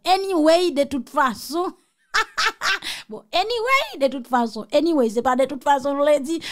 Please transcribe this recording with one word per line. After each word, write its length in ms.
Anyway, 680
de 160
tout 240
fason, 600
<laughs> 960
bon. 220
Anyway, 680
de 100
tout 180
fason, 440
anyway, 400
se 100
pa 160
de 100
tout 160
fason. 360
Vle 240
di 160